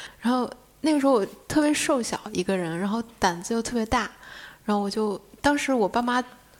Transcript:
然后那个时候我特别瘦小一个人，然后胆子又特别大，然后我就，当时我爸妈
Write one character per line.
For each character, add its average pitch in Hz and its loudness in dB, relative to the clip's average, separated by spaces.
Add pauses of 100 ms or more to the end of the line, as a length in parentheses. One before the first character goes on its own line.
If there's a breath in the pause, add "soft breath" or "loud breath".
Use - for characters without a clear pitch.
(220 loud breath)
然 226 0
后 254 0 (320)
那 311 2
个 294 4
时 269 4
候 277 6
我 202 4 (220)
特 302 2
别 302 4
瘦 285 0
小 - -4 (120)
一 180 -2
个 196 -2
人， 170 -4
然 196 -2
后 226 -2 (160)
胆 175 0
子 226 -4
又 226 0
特 233 -4
别 226 0
大， 226 0 (560 loud breath)
然 208 0
后 202 0
我 202 -4
就， 208 -2 (220)
当 285 4
时 269 0
我 208 2
爸 - 0
妈 247 0 (360)